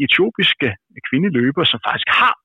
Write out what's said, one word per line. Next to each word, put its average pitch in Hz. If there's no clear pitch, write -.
etiopiske 185
kvindeløber, 143
som 120
faktisk 120
har -